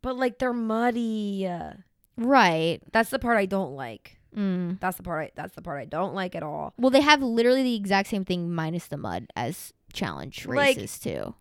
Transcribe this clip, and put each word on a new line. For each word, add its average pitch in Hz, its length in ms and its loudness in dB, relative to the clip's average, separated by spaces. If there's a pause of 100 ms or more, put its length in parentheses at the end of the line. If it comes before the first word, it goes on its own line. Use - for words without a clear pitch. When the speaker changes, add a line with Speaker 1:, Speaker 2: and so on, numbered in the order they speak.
Speaker 1:
But, 254 140 -4
like, 254 240 -2
they're 254 140 0
muddy. 220 960 -2 (680)
Speaker 2:
Right. 185 640 4 (140)
Speaker 1:
That's 220 160 2
the 262 100 -2
part 233 180 2
I 196 100 2
don't 185 280 -4
like. 123 420 -12 (180)
Speaker 2:
Mm. 185 440 -2
Speaker 1:
That's 185 180 -2
the 180 60 -18
part 160 220 -4
I, - 100 -16
that's 165 200 -12
the - 60 -18
part 147 200 -8
I 117 40 -10
don't 165 280 -4
like 185 220 -6
at 165 80 -6
all. 151 340 -8
Speaker 2:
Well, 254 120 6
they 269 120 8
have 294 200 8
literally 247 420 4
the 247 120 2
exact 202 340 2
same 196 160 -2
thing 175 280 -2
minus 165 340 -4
the 147 100 -10
mud 98 380 -8
as - 380 -6 (200)
challenge 80 520 -8
Speaker 1:
Like 269 320 2
Speaker 2:
races - 220 -10
too. - 420 -8